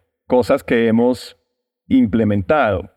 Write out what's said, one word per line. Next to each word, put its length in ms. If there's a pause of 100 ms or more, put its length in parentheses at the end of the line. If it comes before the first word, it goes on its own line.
(260)
cosas 380
que 240
hemos 480 (520)
implementado. 1080